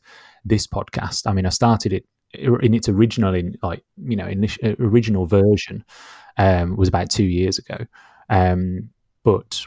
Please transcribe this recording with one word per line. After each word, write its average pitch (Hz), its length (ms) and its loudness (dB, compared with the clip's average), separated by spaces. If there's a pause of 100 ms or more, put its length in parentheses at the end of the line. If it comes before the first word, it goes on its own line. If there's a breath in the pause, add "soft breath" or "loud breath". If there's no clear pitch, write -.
(440 loud breath)
this 107 220 0
podcast, - 600 -8
I 95 60 0
mean, 95 140 0
I 90 40 0
started 113 420 0
it 95 120 -4 (300)
in 120 400 2
its 113 140 0
original, 107 460 2
in, 90 280 -4
like, 92 200 -8 (220)
you 120 120 -4
know, 92 100 -6
init-, 104 540 -2
original 107 460 2
version, 101 580 2 (520 loud breath)
um, 92 400 2
was 92 120 2
about - 200 0
two - 160 0
years 92 340 0
ago. - 200 -12 (500 soft breath)
Um, 92 640 0 (340)
but - 420 0